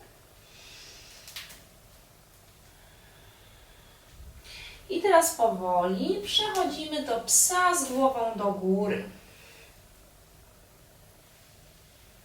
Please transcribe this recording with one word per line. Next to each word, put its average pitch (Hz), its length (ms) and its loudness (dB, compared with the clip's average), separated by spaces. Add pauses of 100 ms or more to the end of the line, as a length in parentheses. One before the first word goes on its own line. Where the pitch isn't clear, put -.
(4000)
I 339 120 -2
teraz 339 320 6
powoli 190 880 0
przechodzimy 339 800 -2
do 240 180 -2
psa 359 540 2
z 262 180 -2
głową 247 440 2
do 208 80 -4
góry. 190 600 0 (3250)